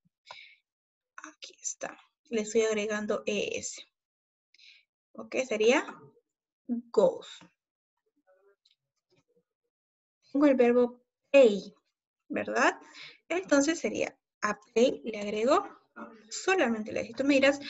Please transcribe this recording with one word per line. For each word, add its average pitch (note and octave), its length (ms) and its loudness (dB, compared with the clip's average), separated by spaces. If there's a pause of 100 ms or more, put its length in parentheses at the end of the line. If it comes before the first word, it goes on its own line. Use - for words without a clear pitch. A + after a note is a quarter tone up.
(1160)
Aquí - 440 -20
está, - 360 -10 (340)
le A3+ 100 -2
estoy A3 220 0
agregando G#3+ 600 -4
E - 340 -4
S. - 220 -12 (1300)
Ok, A3+ 240 -12 (120)
sería A#3 380 2 (800)
goes. - 600 0 (3000)
Tengo C#4+ 140 4
el C4+ 100 6
verbo A#3+ 440 2 (300)
pay, A3 420 6 (560)
¿verdad? A#3+ 480 -2 (520)
Entonces D#4+ 500 0
sería - 400 -6 (240)
a G#3 160 -4 (160)
pay, A#3+ 300 2
le G#3+ 160 -10
agrego G#3+ 440 0 (640)
solamente A#3 640 -2
la - 100 -4
S. - 80 -10
Y - 40 -16
tú - 80 -6
me C#4 120 2
dirás, C4+ 360 4